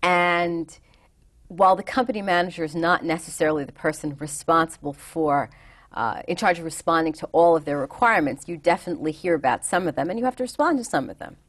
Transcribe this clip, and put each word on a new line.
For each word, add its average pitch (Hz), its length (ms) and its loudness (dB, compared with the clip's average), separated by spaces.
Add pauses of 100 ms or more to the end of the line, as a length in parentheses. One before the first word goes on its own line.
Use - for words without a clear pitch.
And 175 760 0 (680)
while 185 280 4
the 190 60 -8
company 233 400 -2
manager 175 420 0
is 151 120 -8
not 165 280 2
necessarily 156 600 -2
the - 80 -14
person 151 460 -4
responsible 160 760 -2
for, 143 560 -2 (440)
uh, 110 360 -4
in 175 80 -2
charge 180 220 2
of 170 60 -12
responding 160 500 0
to - 180 -12
all 170 240 6
of 156 80 -2
their - 140 -2
requirements, 147 680 0
you 175 100 -10
definitely 170 560 -2
hear 170 220 0
about 127 300 0
some 180 240 0
of 147 80 -4
them, 147 140 -2
and 208 80 -4
you 233 80 -4
have 254 100 -2
to - 60 -6
respond 294 360 0
to 233 60 -4
some 143 240 -4
of - 100 -14
them. - 180 -16 (120)